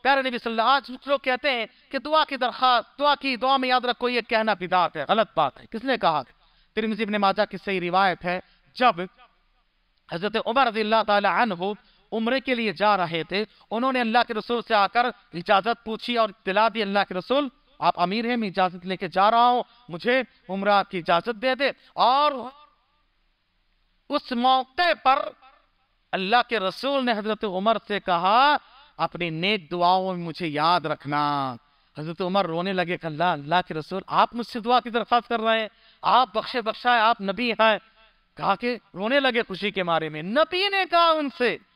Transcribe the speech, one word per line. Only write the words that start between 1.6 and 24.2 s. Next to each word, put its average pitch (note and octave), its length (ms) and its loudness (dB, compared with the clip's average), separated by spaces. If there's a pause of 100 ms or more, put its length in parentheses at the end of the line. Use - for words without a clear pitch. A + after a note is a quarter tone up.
कि C#4 60 -4
दुआ D4+ 260 2
की C#4 120 -4
दरख्वास्त, B3 520 0 (100)
दुआ C#4+ 160 2
की, C4+ 220 -4
दुआ C4 220 2
में C4 100 -2
याद B3+ 180 2
रखो, A#3+ 220 -2
ये A#3+ 140 0
कहना A3 320 0
बिदात F3+ 420 0
है, D3 120 -6
गलत G#3 280 2
बात C#3+ 220 0
है। A#2+ 140 -20
किसने A#3+ 240 -2
कहा? E3 280 0 (500)
तिरमिजी A3 280 -4
इब्ने G#3 160 -2
माजा G3+ 260 2
की F#3+ 140 -8
सही G3 200 -4
रिवायत F3 460 0
है, F3+ 180 -4 (340)
जब F#3+ 320 0 (1040)
हजरत G3 240 -4
उमर A#3+ 320 0
रज़ियल्लाहु A3 360 0
ताला G3+ 260 2
अन्हु G3 440 -2 (380)
उम्रे A3+ 280 -2
के C4 140 -2
लिए A3+ 180 -2
जा G3+ 240 2
रहे E3 280 -2
थे, G3 220 -4 (240)
उन्होंने B3+ 300 -2
अल्लाह A#3 220 2
के A#3 120 -4
रसूल A3 280 -4
से A3+ 120 -2
आकर A3 380 2 (220)
इजाजत G3 500 0
पूछी A3 320 -6
और A3 140 2
दिला G3 380 0
दी, A3 120 -4
"अल्लाह G3+ 240 0
के F#3 100 -8
रसूल, B3+ 360 -2 (320)
आप E3 160 2
अमीर G3 280 0
हैं, B3 100 -2
मैं A3+ 120 -4
इजाजत F3+ 380 -2
लेके F#3 220 -6
जा F#3 200 2
रहा A#3 180 4
हूँ, B3 180 2 (260)
मुझे A#3 340 -2 (260)
उम्रा G3 320 2
की F#3+ 160 -8
इजाजत F3 360 0
दे B3+ 200 -2
दे।" B3 200 -2 (220)
और C4 560 2 (1600)
उस C#4+ 220 -4